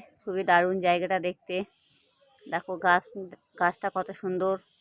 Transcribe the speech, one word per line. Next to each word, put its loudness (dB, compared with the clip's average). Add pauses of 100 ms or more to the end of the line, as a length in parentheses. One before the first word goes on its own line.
(200)
খুবই -4
দারুণ 4
জায়গাটা 2
দেখতে। -6 (880)
দেখো -6
গাছ, 2 (520)
গাছটা 0
কত -4
সুন্দর, -2 (260)